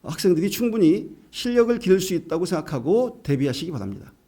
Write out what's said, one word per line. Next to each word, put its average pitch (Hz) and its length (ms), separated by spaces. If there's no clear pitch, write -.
학생들이 175 480
충분히 214 600
실력을 240 480
기를 185 220
수 190 140
있다고 165 300
생각하고 175 760
대비하시기 143 480
바랍니다. 101 420